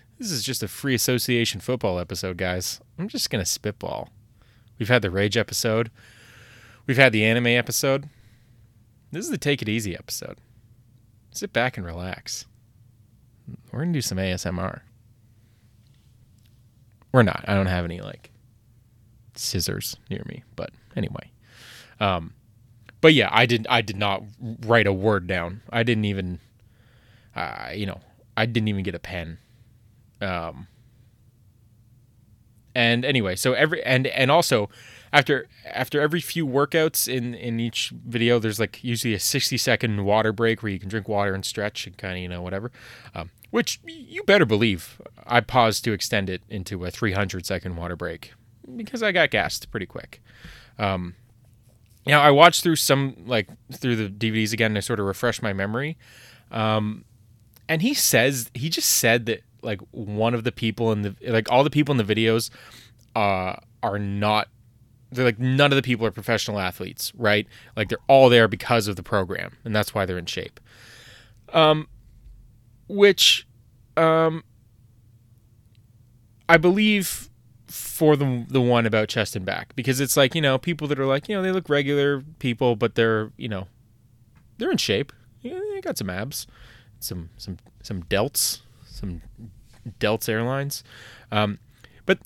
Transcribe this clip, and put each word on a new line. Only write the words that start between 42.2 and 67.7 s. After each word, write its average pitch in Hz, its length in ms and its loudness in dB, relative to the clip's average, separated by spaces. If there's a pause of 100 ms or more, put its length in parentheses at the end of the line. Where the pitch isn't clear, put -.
know, 87 160 -8
whatever. 98 280 -8 (440)
Um, 85 160 -12 (180)
which - 340 -2
y-, 330 100 -18
you 330 300 -12
better 302 220 6
believe 104 560 0 (240)
I 120 160 4
paused 113 440 2
to 113 80 0
extend 98 360 -2
it 90 180 -6
into 92 380 -8
a 87 60 -6
three 104 220 -2
hundred-second 92 640 -4
water 85 200 -8
break 85 380 -10 (420)
because 226 260 -10
I 208 100 0
got 170 200 2
gassed - 400 -2
pretty 98 160 -8
quick. - 340 -18 (560)
Um, 92 380 -2 (920)
you 143 60 0
know, 147 80 8
I 147 100 8
watched 156 320 8
through 165 140 2
some, 139 400 2 (100)
like, 110 240 0 (240)
through 123 220 -2
the 107 140 -2
D 104 200 -4
V 110 120 0
Ds 107 120 -2
again 110 220 0
to 101 60 -2
sort 113 180 -4
of 98 80 -2
refresh 110 340 -2
my 104 120 -4
memory. 113 440 -4 (540)
Um, 110 520 -2 (640)
and 160 140 0
he 269 140 0
says, 123 580 2
he 135 160 -6
just 226 200 -2
said 117 360 2
that 113 160 -4 (200)
like, 104 200 -6 (100)
one 107 420 -2
of 117 100 -4
the 117 80 -2
people 113 400 -2
in 104 100 -2
the, 101 140 -6 (120)
like, 110 240 0
all 127 120 6
the 147 60 0
people 143 280 2
in 110 80 2
the 104 100 0
videos, 113 340 2 (640)
uh, 98 400 0 (260)
are 104 180 -2
not, 101 480 0 (640)
they're, 127 140 0
like, 113 140 2
none 135 320 4
of 139 40 2
the 139 60 2
people 120 240 0
are 104 60 0
professional 107 480 -4
athletes, 92 560 -6
right? 107 320 2 (280)